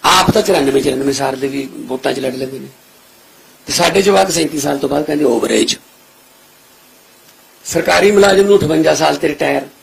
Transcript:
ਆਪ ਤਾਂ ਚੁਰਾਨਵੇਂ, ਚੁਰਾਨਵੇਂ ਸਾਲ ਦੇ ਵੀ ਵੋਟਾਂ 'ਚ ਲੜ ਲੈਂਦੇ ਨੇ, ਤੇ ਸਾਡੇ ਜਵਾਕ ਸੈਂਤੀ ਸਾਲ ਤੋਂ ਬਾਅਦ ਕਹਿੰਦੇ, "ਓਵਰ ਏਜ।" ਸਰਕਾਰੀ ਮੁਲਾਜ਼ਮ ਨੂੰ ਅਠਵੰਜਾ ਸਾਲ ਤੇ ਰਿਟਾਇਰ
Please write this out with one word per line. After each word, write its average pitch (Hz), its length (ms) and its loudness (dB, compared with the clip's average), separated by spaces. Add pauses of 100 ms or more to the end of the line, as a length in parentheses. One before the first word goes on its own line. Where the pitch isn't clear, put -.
ਆਪ 180 260 4
ਤਾਂ 214 120 2
ਚੁਰਾਨਵੇਂ, 139 400 2
ਚੁਰਾਨਵੇਂ 135 320 -2
ਸਾਲ 135 220 -4
ਦੇ 135 120 -6
ਵੀ 135 240 -8
ਵੋਟਾਂ 127 400 -6
'ਚ 131 60 -4
ਲੜ 131 160 -6
ਲੈਂਦੇ 131 240 -10
ਨੇ, 135 100 -16 (960)
ਤੇ 143 60 -8
ਸਾਡੇ 170 300 2
ਜਵਾਕ 190 280 2
ਸੈਂਤੀ 156 300 -4
ਸਾਲ 143 180 -4
ਤੋਂ 143 100 -4
ਬਾਅਦ 147 160 -2
ਕਹਿੰਦੇ, 147 200 -2
"ਓਵਰ 117 260 0
ਏਜ।" 113 260 0 (1900)
ਸਰਕਾਰੀ 180 460 2
ਮੁਲਾਜ਼ਮ 196 360 4
ਨੂੰ 202 120 6
ਅਠਵੰਜਾ 156 360 2
ਸਾਲ 147 220 0
ਤੇ 160 120 -2
ਰਿਟਾਇਰ 143 340 -2 (200)